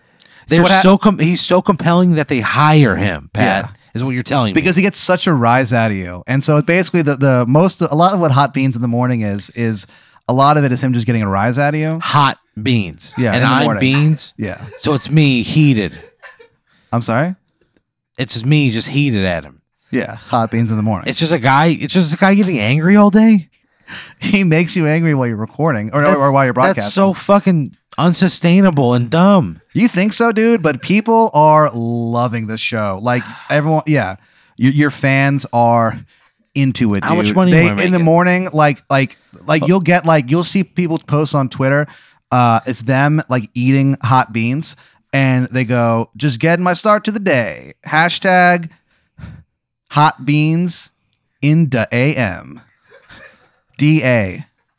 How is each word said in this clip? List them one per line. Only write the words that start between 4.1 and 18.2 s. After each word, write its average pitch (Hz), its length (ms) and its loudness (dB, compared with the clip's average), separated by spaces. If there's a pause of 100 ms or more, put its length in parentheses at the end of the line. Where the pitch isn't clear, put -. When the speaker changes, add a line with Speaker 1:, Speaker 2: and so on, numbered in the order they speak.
Speaker 2:
you're 123 120 -6
telling 123 280 -2
me. - 20 -8
Speaker 1:
Because 170 220 0
he 190 60 2
gets 196 180 -2
such - 280 0
a 175 60 2
rise 120 380 2
out 113 200 0
of 98 60 -4
you. 90 300 -10
And 135 160 -2
so 147 180 2
basically 170 400 0
the, 147 140 -2
the 127 320 2
most, 160 320 2
a 156 160 -2
lot 175 180 2
of 190 60 -2
what 165 140 0
Hot 139 200 0
Beans 135 220 -2
in 117 60 -6
the 123 80 -2
Morning 120 320 -2
is, 101 300 -6
is 113 360 -6 (400)
a 123 60 -2
lot 143 240 4
of 147 80 2
it 127 80 -2
is 117 100 -2
him 127 100 -2
just 117 120 -2
getting 117 160 -2
a 101 80 -4
rise 107 280 -2
out 143 180 -2
of 151 40 -4
you. 160 220 -4
Speaker 2:
Hot 143 380 0 (220)
beans. 107 560 -4
Speaker 1:
Yeah, 123 160 -2
Speaker 2:
And 120 40 -2
Speaker 1:
in 120 60 0
the 117 120 0
Speaker 2:
I'm 139 80 0
Speaker 1:
morning. 139 180 -2
Speaker 2:
beans. 143 560 0
Speaker 1:
Yeah. 95 240 -10 (160)
Speaker 2:
So 147 180 -2
it's - 140 -6
me 139 340 2
heated. 123 540 0 (920)
Speaker 1:
I'm 120 100 -2
sorry? 143 340 -4 (800)
Speaker 2:
It's 123 160 -6